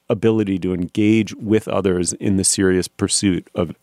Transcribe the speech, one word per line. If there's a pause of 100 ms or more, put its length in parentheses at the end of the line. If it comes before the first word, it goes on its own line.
ability
to
engage
with
others
in
the
serious
pursuit
of,